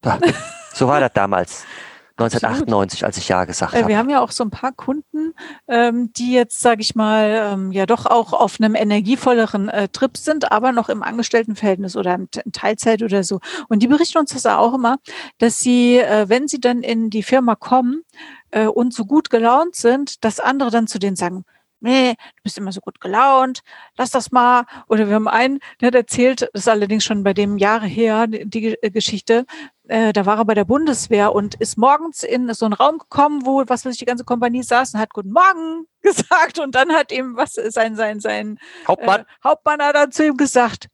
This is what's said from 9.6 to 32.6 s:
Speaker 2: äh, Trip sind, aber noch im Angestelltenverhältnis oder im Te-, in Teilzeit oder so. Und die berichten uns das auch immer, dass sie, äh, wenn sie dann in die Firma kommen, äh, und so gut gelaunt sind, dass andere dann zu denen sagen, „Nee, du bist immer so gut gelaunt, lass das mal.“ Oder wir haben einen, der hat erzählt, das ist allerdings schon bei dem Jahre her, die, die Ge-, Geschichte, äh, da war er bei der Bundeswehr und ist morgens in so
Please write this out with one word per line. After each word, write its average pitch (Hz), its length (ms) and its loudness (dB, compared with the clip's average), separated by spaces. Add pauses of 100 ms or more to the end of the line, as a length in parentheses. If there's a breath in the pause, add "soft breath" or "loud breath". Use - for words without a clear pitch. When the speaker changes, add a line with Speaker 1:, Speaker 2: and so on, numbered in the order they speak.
Speaker 2:
äh, 214 200 -2
Trip - 280 -4
sind, 311 340 -2
aber 240 200 2
noch 233 180 -2
im 214 140 -4
Angestelltenverhältnis 214 920 -2
oder 180 200 0
im 185 160 -8
Te-, - 100 -10
in 202 100 -10
Teilzeit 214 520 -2
oder 196 200 0
so. 185 160 -4 (300 loud breath)
Und 214 140 2
die 240 40 2
berichten 294 300 2
uns 294 160 0
das 254 120 -6
auch 233 280 4
immer, 254 240 0 (400 loud breath)
dass - 220 2
sie, 247 380 4
äh, 214 320 2
wenn 254 180 2
sie 285 120 -6
dann 240 220 0
in 226 300 -2
die 214 120 -2
Firma 240 320 2
kommen, 254 480 0 (460 loud breath)
äh, 214 160 0
und 240 280 0
so 220 120 -6
gut 294 240 0
gelaunt 254 460 2
sind, 262 480 0
dass 220 160 -2
andere 269 320 0
dann 226 160 2
zu - 120 -6
denen 196 160 -2
sagen, 180 300 -6 (340)
„Nee, 254 340 2
du - 300 -16
bist - 160 -10
immer 196 120 -6
so 190 100 -10
gut - 200 -16
gelaunt, 262 600 2 (360 loud breath)
lass 254 140 -2
das 247 200 -2
mal.“ 247 340 4 (220 loud breath)
Oder 214 200 2
wir 202 80 2
haben 214 120 0
einen, 262 320 0 (200 loud breath)
der 240 80 2
hat 247 80 2
erzählt, 247 460 2 (120)
das 196 100 -6
ist - 40 2
allerdings 208 360 2
schon 202 200 -2
bei 196 100 2
dem 202 240 0
Jahre 214 300 2
her, 220 400 0
die, 220 180 -6
die 214 160 -6
Ge-, 220 300 -2
Geschichte, 226 540 0 (460 loud breath)
äh, 220 220 2
da 196 120 2
war 208 120 2
er 220 80 2
bei 214 80 2
der 208 120 2
Bundeswehr 233 720 2
und 208 200 -2
ist - 220 -4
morgens 294 460 0
in 247 300 -4
so 226 120 -4